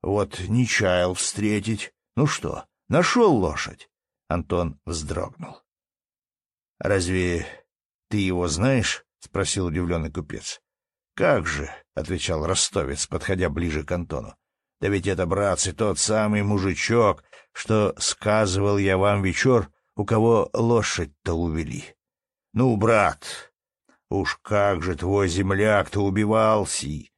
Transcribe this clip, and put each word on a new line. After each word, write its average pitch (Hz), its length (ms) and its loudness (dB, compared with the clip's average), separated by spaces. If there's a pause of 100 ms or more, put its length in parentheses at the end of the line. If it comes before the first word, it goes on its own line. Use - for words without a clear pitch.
Вот 98 460 -2
не 117 180 2
чаял 90 500 2
встретить. 104 760 -2 (220)
Ну 143 120 2
что, - 380 -6 (220)
нашёл 180 480 4
лошадь?» - 540 -4 (380)
Антон 85 580 -2
вздрогнул. - 760 -8 (1160)
«Разве 90 680 0 (640)
ты 107 80 -2
его 90 300 0
знаешь?» — 107 560 0 (160)
спросил 95 480 -2
удивлённый 85 440 -2
купец. - 500 -10 (540)
«Как 131 300 2
же», — 73 240 -6 (240)
отвечал 80 540 -4
ростовец, 80 580 -2
подходя 92 440 -2
ближе 78 340 -4
к - 80 -8
Антону. 76 440 -6 (440)
«Да - 80 -2
ведь 98 180 0
это, 92 220 0
братцы, 95 460 0
тот 101 260 -2
самый 107 420 0
мужичок, 101 840 2 (280)
что 107 480 0
сказывал 101 800 0
я 95 180 2
вам 101 240 2
вечер, 101 480 2 (260)
у 104 100 -4
кого 113 480 4
лошадь-то 107 800 0
увели. 82 600 -4 (600)
Ну, 123 240 4
брат, 104 760 0 (560)
уж - 320 -2
как 101 400 2
же 87 140 -2
твой 95 320 2
земляк-то 98 720 2
убивался!» 107 880 2 (300)